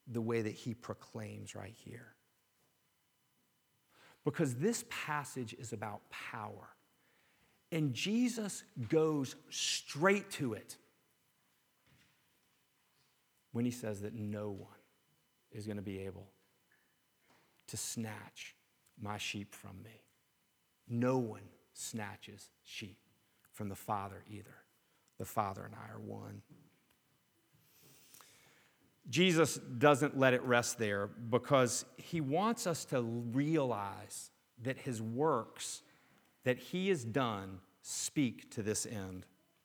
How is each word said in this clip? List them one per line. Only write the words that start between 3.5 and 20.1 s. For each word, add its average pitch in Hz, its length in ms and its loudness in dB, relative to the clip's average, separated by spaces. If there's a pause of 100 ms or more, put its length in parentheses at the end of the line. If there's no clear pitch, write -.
Because 143 320 2
this 208 320 0
passage 135 680 -4
is 120 200 -10
about 104 340 -8
power. - 640 -10 (1000)
And 156 220 2
Jesus 226 720 0 (240)
goes 156 480 4 (120)
straight - 840 2
to 123 220 0
it - 220 -10 (2750)
when 117 120 2
he 123 60 2
says 110 320 -4
that 104 100 -6
no 104 380 -4
one - 300 -10 (720)
is 104 140 -10
gonna 104 140 -4
be 95 200 -6
able 95 320 -10 (1400)
to - 80 -6
snatch - 800 -8 (420)
my 104 200 -4
sheep - 360 -6
from 95 280 -14
me. 110 220 -20 (840)